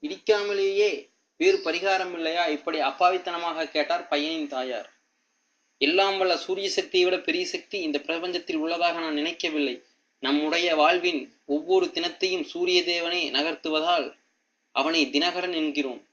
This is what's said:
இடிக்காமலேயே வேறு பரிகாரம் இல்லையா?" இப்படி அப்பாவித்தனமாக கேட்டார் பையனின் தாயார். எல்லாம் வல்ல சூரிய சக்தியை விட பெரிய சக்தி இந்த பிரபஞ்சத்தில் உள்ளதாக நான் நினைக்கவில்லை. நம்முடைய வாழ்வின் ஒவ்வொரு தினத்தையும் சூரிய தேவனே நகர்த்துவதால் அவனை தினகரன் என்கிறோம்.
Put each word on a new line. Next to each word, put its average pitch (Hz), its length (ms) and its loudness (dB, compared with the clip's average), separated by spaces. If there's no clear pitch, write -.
இடிக்காமலேயே 202 880 0
வேறு 190 200 4
பரிகாரம் 180 560 -2
இல்லையா?" 165 320 0
இப்படி 156 340 -2
அப்பாவித்தனமாக 170 840 0
கேட்டார் 160 400 -2
பையனின் 151 460 -2
தாயார். 127 340 -6
எல்லாம் 165 380 2
வல்ல 185 200 2
சூரிய 190 320 -4
சக்தியை 185 360 2
விட 180 140 2
பெரிய 170 260 -2
சக்தி - 360 -8
இந்த 147 180 -2
பிரபஞ்சத்தில் 165 600 -4
உள்ளதாக 170 380 0
நான் 156 200 -2
நினைக்கவில்லை. 156 560 -2
நம்முடைய 151 440 0
வாழ்வின் 170 460 4
ஒவ்வொரு 170 460 2
தினத்தையும் 170 560 -2
சூரிய 180 340 2
தேவனே 170 460 -2
நகர்த்துவதால் 156 760 0
அவனை 160 260 2
தினகரன் 175 460 0
என்கிறோம். 139 420 -2